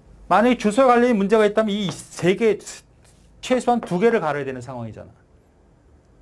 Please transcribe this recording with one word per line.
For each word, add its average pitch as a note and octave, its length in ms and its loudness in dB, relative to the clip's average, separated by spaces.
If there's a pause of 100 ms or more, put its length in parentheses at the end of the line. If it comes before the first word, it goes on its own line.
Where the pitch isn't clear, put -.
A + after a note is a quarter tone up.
(280)
만약에 A3 300 4
주소에 G#3 280 2
관련된 A#3+ 300 4
문제가 G#3 300 2
있다면 G#3+ 240 0
이 G3+ 220 -4
세 - 440 -2
개, G#3+ 220 0 (800)
최소한 A#3+ 400 -2
두 F3 200 -4
개를 A3+ 200 2
갈아야 C#3+ 240 -4
되는 B2+ 160 -8
상황이잖아. A2+ 480 -14 (1160)